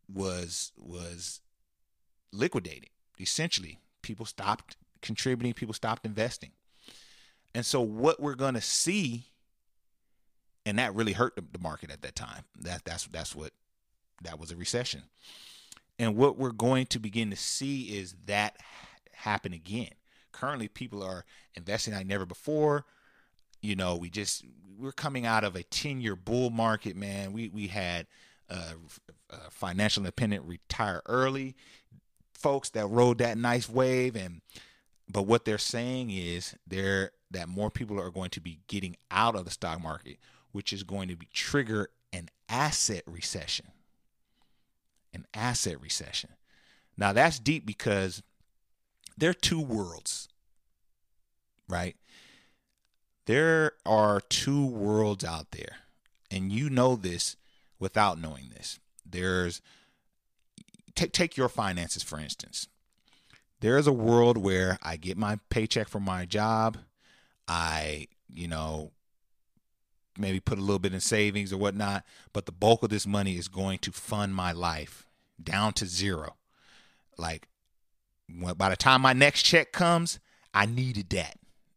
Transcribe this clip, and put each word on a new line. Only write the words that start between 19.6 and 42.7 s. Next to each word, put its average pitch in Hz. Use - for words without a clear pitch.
Currently, 127
people 101
are 92
investing 101
like 95
never 95
before. 147
You 104
know, 92
we 87
just, 98
we're 131
coming 135
out 110
of 95
a 87
ten-year 127
bull 117
market, 113
man. 98
We, 113
we 101
had, 87
uh, 82
f-, -
uh, -
financial 101
independent 101
retire 87
early 131
folks 139
that 107
rode 120
that 117
nice 120
wave. 127
And, 90
but 98
what 113
they're 107
saying 123
is 87
they're, 95
that 87
more 101
people 104
are 90
going 90
to -
be 82
getting 92
out 110
of 90
the 82
stock 85
market, 78
which 101
is 98
going 95
to 90
be, 82
trigger 110
an 85
asset 120